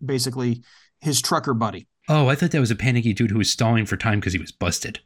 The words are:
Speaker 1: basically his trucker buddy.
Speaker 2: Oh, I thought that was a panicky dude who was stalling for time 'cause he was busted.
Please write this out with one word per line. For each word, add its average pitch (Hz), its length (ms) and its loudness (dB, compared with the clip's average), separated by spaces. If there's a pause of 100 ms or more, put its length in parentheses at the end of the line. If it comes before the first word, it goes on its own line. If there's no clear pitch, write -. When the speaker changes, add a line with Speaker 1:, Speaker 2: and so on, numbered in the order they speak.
Speaker 1:
basically 123 560 -2 (380)
his 143 200 0
trucker 151 360 0
buddy. 104 320 -4 (220)
Speaker 2:
Oh, 151 180 4
I 139 80 4
thought 160 160 0
that 160 80 2
was 120 100 4
a 113 60 0
panicky 120 360 2
dude 104 200 0
who 110 80 0
was 101 100 2
stalling 113 380 2
for 98 100 -2
time 104 240 0
'cause 87 120 -2
he 87 60 -2
was 80 120 -14
busted. - 540 -4